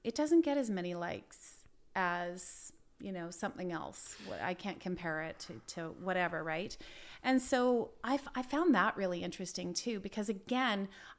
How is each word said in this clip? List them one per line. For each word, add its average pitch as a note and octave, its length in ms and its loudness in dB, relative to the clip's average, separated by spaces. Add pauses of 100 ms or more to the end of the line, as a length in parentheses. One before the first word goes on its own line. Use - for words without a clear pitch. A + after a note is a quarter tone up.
it A#3 120 -2
doesn't D#4 260 8
get C#4+ 160 4
as B3 120 2
many F3+ 260 0
likes - 600 -8 (400)
as, F3 760 0 (300)
you G3 100 -6
know, F3 200 -6
something F#3 400 -4
else. - 440 -6 (120)
Wh-, - 160 -6
I F3+ 100 0
can't F3+ 260 -6
compare E3+ 440 -4
it - 160 -8
to, - 220 -12 (140)
to E3 140 -6 (100)
whatever, F3+ 440 0
right? D#3+ 340 -4 (460)
And C4 180 6
so B3 500 6 (120)
I B3+ 120 2
f-, C#4 200 -4
I B3+ 80 -2
found D4 320 6
that G3 200 4
really F3+ 280 0
interesting F3 500 -4
too, G#3+ 260 -2
because G3+ 300 -4
again, G#3 580 0 (320)